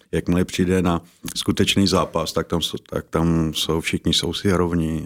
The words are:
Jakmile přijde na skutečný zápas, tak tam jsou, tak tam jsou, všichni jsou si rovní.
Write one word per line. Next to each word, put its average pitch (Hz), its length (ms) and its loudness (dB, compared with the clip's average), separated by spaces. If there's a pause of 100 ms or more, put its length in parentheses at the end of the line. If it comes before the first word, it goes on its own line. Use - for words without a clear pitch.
(120)
Jakmile 87 320 0
přijde 92 380 0
na 87 180 0 (360)
skutečný 98 500 2
zápas, 82 460 0
tak 82 140 -2
tam 85 160 -2
jsou, - 160 -4 (120)
tak - 200 -6
tam 80 440 2
jsou, 80 260 -2
všichni - 340 -2
jsou - 180 0
si 101 200 0
rovní. 82 540 0